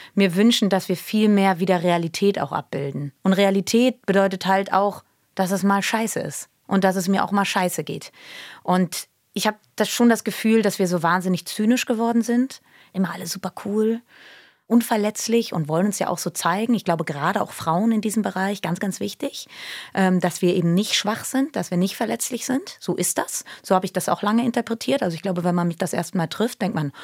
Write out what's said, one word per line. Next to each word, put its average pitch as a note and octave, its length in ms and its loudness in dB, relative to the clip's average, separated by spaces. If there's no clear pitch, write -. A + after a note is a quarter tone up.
mir F#3+ 220 2
wünschen, A3 320 4
dass F#3 200 0
wir F3+ 80 0
viel G#3+ 320 2
mehr G3 300 4
wieder F3+ 240 2
Realität F3 560 2
auch D#3+ 140 -4
abbilden. C#3+ 600 -6
Und F#3+ 100 4
Realität G3+ 720 2
bedeutet F#3+ 400 0
halt G3 260 0
auch, G3 300 0
dass F#3 160 -2
es F#3+ 140 0
mal G3 180 4
scheiße A3 380 -2
ist. - 280 -8
Und G3 160 2
dass F#3+ 100 4
es F#3 140 -2
mir G3 160 2
auch F#3 80 -4
mal G3+ 120 2
scheiße F#3 380 -2
geht. - 300 -10
Und F3+ 460 0
ich G#3+ 160 -2
hab G#3+ 100 -2
das G#3 140 0
schon A#3+ 200 4
das A3 140 4
Gefühl, A3 400 2
dass G3 160 0
wir G3 80 2
so F3 160 0
wahnsinnig F3 440 0
zynisch A3+ 380 2
geworden A#3 380 0
sind. A#3+ 380 0
Immer F#3 200 -2
alle F3+ 140 -10
super F3+ 260 -8
cool, G#3+ 380 0
unverletzlich A3+ 800 2
und D#3 140 -2
wollen E3 200 2
uns G#3 120 -2
ja - 100 -2
auch E3+ 100 -2
so - 120 -4
zeigen. G#3 440 0
Ich G3+ 100 -2
glaube, E3 200 0
gerade E3 380 -2
auch - 80 -4
Frauen F3+ 400 0
in A3 100 2
diesem G#3+ 220 0
Bereich, G3 400 -2
ganz, E3+ 160 -2
ganz G3 220 -4
wichtig, - 480 -6
ähm, F#3 260 4
dass F3 220 -2
wir F3 120 4
eben E3+ 200 2
nicht G3+ 200 0
schwach - 300 -2
sind, C#4 320 -2
dass F#3 160 -4
wir F3+ 40 0
nicht F#3 200 0
verletzlich A#3 500 -4
sind. C#4+ 320 -4
So - 160 -4
ist - 240 -2
das. - 260 -6
So G3 100 2
hab F#3 80 2
ich F#3+ 100 -8
das - 160 -4
auch - 140 -2
lange A3 220 2
interpretiert. A#3+ 580 -2
Also E3+ 140 -2
ich D#3 60 -12
glaube, F3+ 200 -2
wenn F3 140 2
man F3 100 2
mich E3 120 -2
das F3+ 140 -2
erste E3+ 240 -4
Mal E3 120 0
trifft, - 340 -4
denkt F#3+ 140 -2
man, D3 160 -2